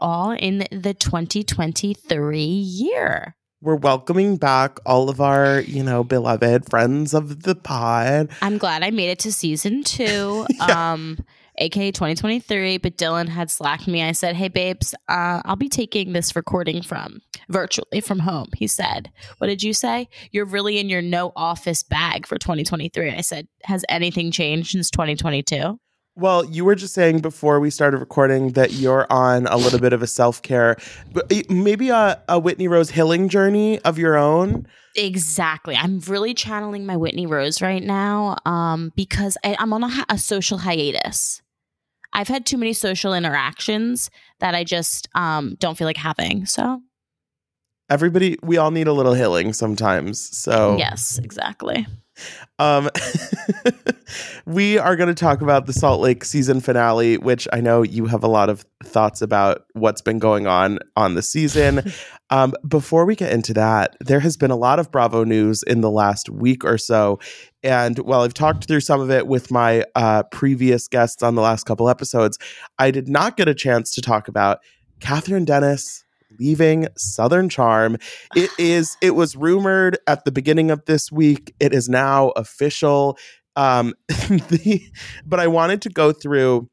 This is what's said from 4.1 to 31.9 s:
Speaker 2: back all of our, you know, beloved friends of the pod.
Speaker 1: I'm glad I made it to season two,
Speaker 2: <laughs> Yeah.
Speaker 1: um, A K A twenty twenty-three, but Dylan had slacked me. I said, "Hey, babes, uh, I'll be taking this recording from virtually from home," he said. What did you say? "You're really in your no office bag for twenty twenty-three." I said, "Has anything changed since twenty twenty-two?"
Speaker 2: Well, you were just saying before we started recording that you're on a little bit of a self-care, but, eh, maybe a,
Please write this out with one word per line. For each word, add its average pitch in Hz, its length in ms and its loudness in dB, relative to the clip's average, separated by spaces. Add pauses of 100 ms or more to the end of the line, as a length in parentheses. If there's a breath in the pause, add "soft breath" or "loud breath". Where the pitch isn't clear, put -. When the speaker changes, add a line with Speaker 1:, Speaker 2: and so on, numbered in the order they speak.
Speaker 2:
back 135 480 0
all 127 240 2
of 135 120 -6
our, 139 400 4
you 139 220 -6
know, 123 220 0
beloved 120 640 2
friends 139 460 0
of 147 300 -4
the 185 100 0
pod. 127 720 0 (140)
Speaker 1:
I'm 202 160 -2
glad 165 240 -2
I 196 80 -2
made 196 200 -2
it 180 100 -6
to 214 120 -4
season 196 520 -2
two, 208 680 -4
Speaker 2:
<laughs> - 60 -2
Yeah. 165 340 2
Speaker 1:
um, 160 260 -6 (400 soft breath)
A 160 100 -2
K 196 200 -4
A 190 40 -6
twenty 160 220 -4
twenty-three, 196 640 -4
but 180 200 -6
Dylan 170 300 -2
had 170 220 -6
slacked 151 380 -4
me. 170 140 -2
I 160 100 -2
said, 170 240 -4
"Hey, 190 120 -4
babes, 185 460 -4 (140)
uh, 175 360 -2
I'll 196 120 -4
be 269 120 -4
taking 208 440 -4
this 170 240 -2
recording 170 460 -4
from - 380 -12 (280 loud breath)
virtually - 520 -6
from 196 200 -6
home," 160 360 -6
he 214 100 -6
said. - 440 -6 (280 loud breath)
What - 100 -4
did 202 140 -6
you 214 100 -4
say? 240 360 -6 (220 loud breath)
"You're 202 160 -4
really 202 320 -4
in 202 100 -4
your 180 140 -2
no 175 320 -4
office 165 480 -4
bag 165 440 -4
for - 120 -6
twenty 160 260 -4
twenty-three." 165 460 -6
I - 120 -8
said, 151 260 -8 (160)
"Has 185 240 -4
anything 170 420 -2
changed 160 420 -2
since 180 180 -2
twenty 151 260 -2
twenty-two?" 151 600 -4 (380)
Speaker 2:
Well, 180 280 2
you 165 200 -6
were 202 120 6
just 190 180 -10
saying 165 280 4
before 151 360 2
we 147 120 2
started 139 280 2
recording 135 540 2
that 131 220 4
you're 131 360 2
on 127 380 4
a 117 80 2
little 123 240 4
bit 123 120 4
of 117 80 0
a 120 60 -4
self-care, 120 720 2 (360 loud breath)
but, 175 200 -4
eh, 208 160 0
maybe 208 400 0
a, 220 400 2